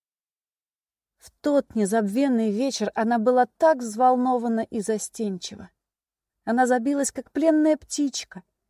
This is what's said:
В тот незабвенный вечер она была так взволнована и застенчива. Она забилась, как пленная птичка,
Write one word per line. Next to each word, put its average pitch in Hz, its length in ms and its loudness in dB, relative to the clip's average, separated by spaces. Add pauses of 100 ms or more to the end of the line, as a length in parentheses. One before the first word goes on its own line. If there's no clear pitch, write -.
(1160)
В - 140 -20 (100)
тот 285 340 0
незабвенный 220 760 0
вечер 220 440 -4
она 233 240 0
была 247 280 2 (100)
так 320 220 4
взволнована 240 800 0
и - 200 -6
застенчива. 202 920 -8 (760)
Она 240 220 2
забилась, 254 460 0
как - 180 -12
пленная 311 460 4
птичка, - 640 -6 (280)